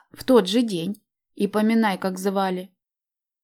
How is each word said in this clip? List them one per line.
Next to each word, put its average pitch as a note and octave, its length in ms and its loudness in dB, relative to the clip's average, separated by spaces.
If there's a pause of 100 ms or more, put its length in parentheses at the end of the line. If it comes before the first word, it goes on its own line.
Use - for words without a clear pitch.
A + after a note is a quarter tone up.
(120)
В - 100 -20
тот A3+ 240 4
же A3 160 0
день. G3 400 -6 (320)
И G3+ 140 -2
поминай, G#3+ 500 0
как F#3 180 -4
звали». F#3+ 560 -4 (720)